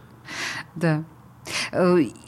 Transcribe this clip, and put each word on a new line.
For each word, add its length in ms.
Да. 280
Э, 260